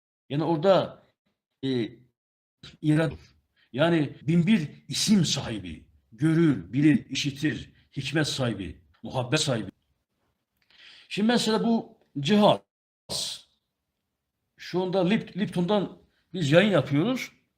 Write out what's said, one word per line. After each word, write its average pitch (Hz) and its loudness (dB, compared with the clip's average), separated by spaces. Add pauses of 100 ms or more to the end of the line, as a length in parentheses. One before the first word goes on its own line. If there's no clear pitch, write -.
(300)
yani 143 -2
orada, 160 0 (600)
e, 131 -2 (920)
irade, 151 0 (580)
yani 156 0
bin 165 2
bir 190 2 (180)
isim 190 2
sahibi, 101 -8 (240)
görür, 135 0
bilir, 147 2
işitir, 135 -6 (260)
hikmet 147 -2
sahibi, 98 -6 (220)
muhabbet 123 -4
sahibi. 110 -4 (1400)
Şimdi 208 0
mesela 220 2
bu 226 -2 (220)
cihaz, 170 4 (2000)
şu - -6
anda 180 0
Lip-, - -2
Lipton'dan 175 -2 (300)
biz 160 -2
yayın 190 6
yapıyoruz. 160 0 (260)